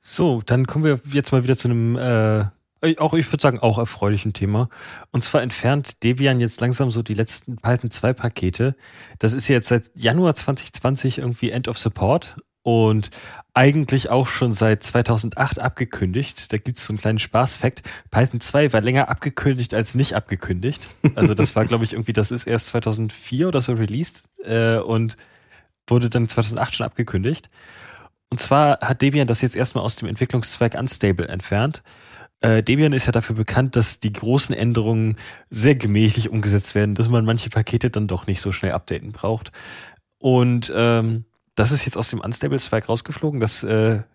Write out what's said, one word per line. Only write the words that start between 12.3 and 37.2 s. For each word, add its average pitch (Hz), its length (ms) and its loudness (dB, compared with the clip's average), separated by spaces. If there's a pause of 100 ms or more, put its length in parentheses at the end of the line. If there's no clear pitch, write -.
und 110 480 2 (440)
eigentlich 139 560 4
auch 127 180 2
schon 120 260 0
seit 110 300 2
zweitausendacht 117 760 0
abgekündigt. 120 920 -4
Da 107 60 -2
gibt's - 280 -6
so - 60 -6
einen 107 60 -4
kleinen 110 220 0
Spaßfakt. - 640 0 (280)
Python 120 280 2
zwei 143 340 2
war 110 80 4
länger 127 280 2
abgekündigt 131 640 -2
als 110 220 0
nicht 135 200 0
abgekündigt. 101 720 -4 (280)
Also 107 180 4
das 104 220 0
war, 110 100 2
<laughs> - 20 0
glaub 117 160 0
ich, 110 100 -4
irgendwie, 113 200 -4
das 107 180 0
ist 120 140 -6
erst 113 220 -2
zweitausendvier 113 800 -2
oder 143 140 0
so 123 120 -2
released, 113 560 -4 (140)
äh, 113 340 2
und 113 400 -2 (680)
wurde 120 220 2
dann 117 180 0
zweitausendacht 117 480 -2
schon 120 100 -4
abgekündigt. 117 640 -4 (800)
Und 123 100 -4
zwar 147 400 4
hat 131 220 -4
Debian 139 260 2
das 120 140 0
jetzt 127 140 0
erstmal - 280 -2
aus - 140 -4
dem 110 100 -8
Entwicklungszweig 117 680 -2
Unstable 95 520 0
entfernt. 104 560 -4 (560)
Äh, 113 240 4
Debian 143 300 4
ist 131 120 0
ja 127 60 2
dafür 113 240 -2
bekannt, 123 400 0
dass - 240 2
die 107 120 -2
großen 123 440 0
Änderungen 113 640 0 (320)
sehr 123 260 4
gemächlich 110 540 2
umgesetzt 101 460 0
werden, 104 200 2
dass 110 140 2
man 117 160 2